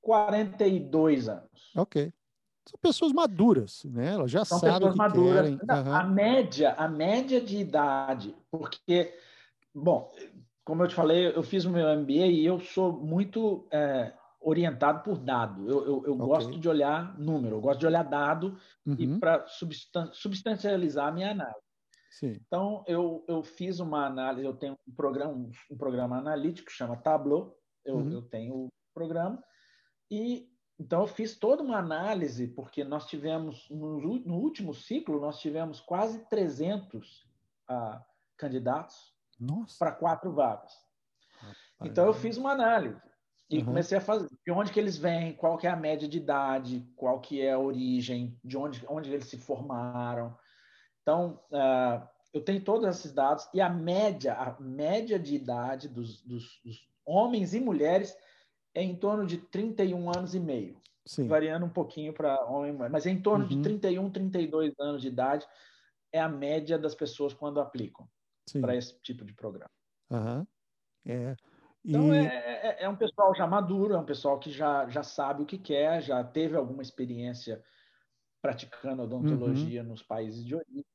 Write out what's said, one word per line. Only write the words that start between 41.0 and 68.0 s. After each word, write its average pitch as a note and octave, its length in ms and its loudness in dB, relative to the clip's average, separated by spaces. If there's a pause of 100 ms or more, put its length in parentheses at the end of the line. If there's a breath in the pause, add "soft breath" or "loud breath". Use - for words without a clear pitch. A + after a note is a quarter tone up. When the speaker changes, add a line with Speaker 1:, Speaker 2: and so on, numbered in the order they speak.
Speaker 2:
Rapaz. G#2 160 -20 (260 soft breath)
Speaker 1:
Então E3+ 240 4
eu A3 80 6
fiz A3 220 -6
uma C4+ 160 -2
análise A3+ 480 2 (500)
e D3+ 80 0
Speaker 2:
Uhum. A#2+ 80 0
Speaker 1:
comecei E3+ 320 0
a - 20 2
fazer G3+ 280 -2 (160)
de F3 80 -2
onde F#3+ 200 0
que G#3 60 2
eles G3+ 180 0
vêm, E3 380 -2
qual E3 240 0
que F3 80 -2
é F3 40 2
a F3 60 -2
média D3+ 320 -2
de D#3 100 -4
idade, C3+ 760 -2
qual C3 260 0
que C#3 200 -6
é C3+ 120 2
a C3 60 2
origem, B2+ 840 -2
de B2+ 120 -8
onde, C3+ 320 -6
onde D3 240 -6
eles C3+ 140 -4
se B2+ 120 -14
formaram. A#2+ 960 -6 (680 soft breath)
Então, E3 400 0 (100)
ah, B2+ 560 2 (260)
eu D3+ 100 -4
tenho G3 180 -2
todos A3 240 2
esses E3+ 260 -4
dados C#3 420 2
e F#3 60 4
a F3+ 100 4
média, F3 640 0
a B2 260 -6
média E3 580 -2
de C#3+ 160 -4
idade C3 540 -4
dos, A#2+ 340 -10
dos, A#2+ 400 -12
dos A2+ 240 -16 (180)
homens G3 500 2
e A3+ 60 0
mulheres F#3+ 560 2 (580 soft breath)
é E3+ 80 -2
em F#3 120 -4
torno G3+ 300 -2
de E3+ 140 -4
trinta G#3+ 440 -4
e F#3 120 0
um F3 160 -4
anos F3+ 240 -4
e F#3 60 -2
meio. B2 380 -4 (280)
Speaker 2:
Sim. B2+ 220 -2
Speaker 1:
Variando D#3 360 2
um E3+ 60 -4
pouquinho D#3 420 -6
pra C#3 320 0
homem C#3+ 280 -4
e C#3+ 40 -6
mulher, B2 140 -6
mas D3+ 160 -2
é F#3 40 0
em F#3 120 -2
torno G#3 260 2
de C3+ 80 0
Speaker 2:
Uhum. C#3+ 60 0
Speaker 1:
trinta G3+ 280 0
e F3+ 80 0
um, G3 120 -4
trinta F#3+ 280 -2
e E3 80 0
dois D#3 320 0
anos C#3+ 220 -2
de C3 80 -4
idade C3 380 2 (640 soft breath)
é D#3+ 80 2
a D#3+ 80 2
média D3+ 500 0
das D3+ 160 -2
pessoas C#3+ 380 -2
quando D3 260 -4
aplicam C3 480 -4 (400)